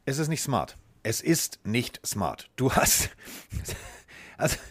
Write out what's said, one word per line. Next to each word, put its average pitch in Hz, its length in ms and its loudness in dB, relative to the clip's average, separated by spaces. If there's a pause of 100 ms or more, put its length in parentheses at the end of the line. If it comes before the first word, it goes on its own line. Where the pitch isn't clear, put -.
es 139 140 0
ist 156 80 0
nicht 156 160 -2
smart. 110 340 0 (240)
Es 113 180 0
ist - 460 2
nicht 113 400 0
smart. 82 520 -2
Du 127 140 4
hast, - 380 4 (680)
<laughs> - 600 -18
also, - 180 2 (140)